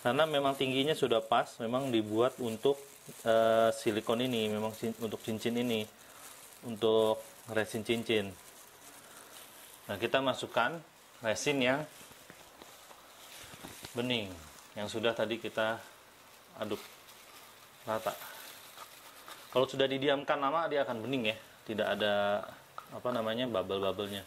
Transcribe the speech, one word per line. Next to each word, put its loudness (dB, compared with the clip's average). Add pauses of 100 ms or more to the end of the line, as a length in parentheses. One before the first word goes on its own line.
Karena 4
memang 2
tingginya 2
sudah 2
pas, 0
memang -2
dibuat 2
untuk, 2 (480)
eh, 6
silikon 0
ini, 0
memang -2
cin-, -4
untuk -4
cincin -2
ini, 0 (800)
untuk 4 (240)
resin 0
cincin. 2 (1600)
Nah, -2
kita 2
masukkan 0 (480)
resin 2
yang 4 (2250)
bening, -2 (480)
yang -6
sudah 0
tadi -2
kita -2 (800)
aduk -4 (1080)
rata. -2 (1400)
Kalau 4
sudah 0
didiamkan 0
lama, 0
dia 0
akan -4
bening 0
ya, -6 (280)
tidak 0
ada, 2 (480)
apa -6
namanya, -2
bubble-bubblenya. -2